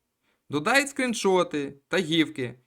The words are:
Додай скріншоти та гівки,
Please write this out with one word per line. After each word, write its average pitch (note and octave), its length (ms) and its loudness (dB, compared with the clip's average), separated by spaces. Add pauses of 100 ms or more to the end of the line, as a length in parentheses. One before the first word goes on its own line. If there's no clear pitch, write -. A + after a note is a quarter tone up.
(500)
Додай A3+ 380 0
скріншоти F3+ 840 0 (160)
та E3 100 -2
гівки, D3+ 680 0